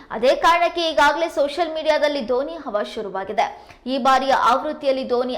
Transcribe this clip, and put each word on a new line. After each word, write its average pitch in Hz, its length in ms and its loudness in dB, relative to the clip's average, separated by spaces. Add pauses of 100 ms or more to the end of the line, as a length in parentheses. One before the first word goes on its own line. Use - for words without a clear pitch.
(120)
ಅದೇ 247 240 2
ಕಾರಣಕ್ಕೆ 339 460 2
ಈಗಾಗಲೇ 320 480 2
ಸೋಷಿಯಲ್ 320 440 -2
ಮೀಡಿಯಾದಲ್ಲಿ 294 540 0
ಧೋನಿ 262 260 -2
ಹವಾ 277 300 -4
ಶುರುವಾಗಿದೆ. 196 840 -6 (200)
ಈ 262 120 -2
ಬಾರಿಯ 262 360 2
ಆವೃತ್ತಿಯಲ್ಲಿ 269 760 0
ಧೋನಿ 247 300 -2